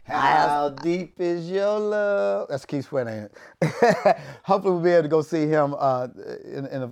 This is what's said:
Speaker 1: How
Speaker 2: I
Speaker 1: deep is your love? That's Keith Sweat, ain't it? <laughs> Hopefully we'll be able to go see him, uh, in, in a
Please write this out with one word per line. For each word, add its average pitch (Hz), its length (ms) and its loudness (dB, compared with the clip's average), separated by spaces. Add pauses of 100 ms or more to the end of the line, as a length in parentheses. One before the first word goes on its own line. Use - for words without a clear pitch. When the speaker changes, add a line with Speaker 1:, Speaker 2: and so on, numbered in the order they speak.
Speaker 1:
How 147 720 2
Speaker 2:
I - 40 -16
Speaker 1:
deep 170 400 -4
is 175 280 -2
your 202 300 0
love? 202 720 -2
That's 139 160 -6
Keith 143 200 -6
Sweat, 127 220 -4
ain't 107 240 -10 (300)
it? 196 560 4 (140)
<laughs> - 120 -20
Hopefully 196 300 2
we'll 170 100 -2
be 175 80 4
able 170 120 6
to 151 60 -2
go 156 120 4
see 156 260 -2
him, 147 300 2
uh, 127 300 0 (360)
in, 139 240 -10
in 135 160 -8
a 120 80 -10